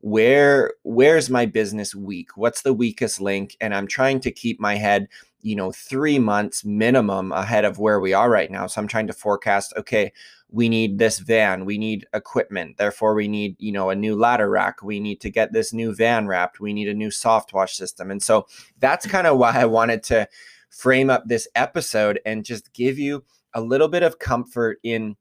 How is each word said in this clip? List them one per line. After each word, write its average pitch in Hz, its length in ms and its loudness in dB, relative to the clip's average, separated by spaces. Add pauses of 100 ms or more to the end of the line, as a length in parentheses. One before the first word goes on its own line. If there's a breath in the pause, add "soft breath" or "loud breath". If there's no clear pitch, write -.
where, 131 800 4
where's 131 480 4
my 123 160 2
business 104 480 -4
weak? 98 420 -12
What's 113 260 -2
the 135 120 2
weakest 113 460 -2
link? 98 400 -4
And 107 120 -4
I'm 98 140 -4
trying 131 340 0
to 123 120 -6
keep - 280 -6
my 104 160 -2
head, 101 320 0 (340 loud breath)
you 107 140 -4
know, 185 160 -4
three 143 480 -2
months 104 440 0
minimum 104 680 0
ahead 110 320 0
of 98 160 -2
where 107 180 2
we 95 140 0
are 110 180 4
right 101 200 2
now. 98 180 -8
So - 120 -8
I'm 107 60 -6
trying 110 220 -4
to 101 40 -8
forecast, 101 640 -2
"Okay, 104 360 -2 (380 loud breath)
we 117 180 0
need 110 300 0
this 113 200 2
van, 98 460 2
we 104 140 -4
need 107 360 -6
equipment, 101 600 -6
therefore 107 380 0
we 107 120 0
need, 104 320 -4
you 107 140 -8
know, 95 180 -2
a 95 60 0
new 107 200 -2
ladder 113 320 2
rack, 98 340 -2
we 101 180 -8
need 104 200 -8
to 107 100 -8
get 110 220 0
this 110 200 -2
new 113 220 -4
van 113 320 2
wrapped, 90 340 -2
we 104 120 -6
need 104 160 -4
a 104 60 -4
new 107 160 -6
soft 113 420 0
wash 95 240 -2
system." 92 340 -12
And 98 120 -6
so 110 240 2 (320 loud breath)
that's 143 280 0
kind 190 200 0
of 143 120 4
why 120 140 4
I 127 140 4
wanted 113 380 2
to 110 240 0 (420 loud breath)
frame 131 400 2
up 123 160 2
this 113 280 -2
episode 107 680 0
and 110 200 -6
just - 280 -12
give 131 260 -2
you 143 260 -6 (300)
a 117 60 -4
little 135 280 2
bit 175 140 0
of 165 160 2
comfort 117 640 -4
in 110 380 -4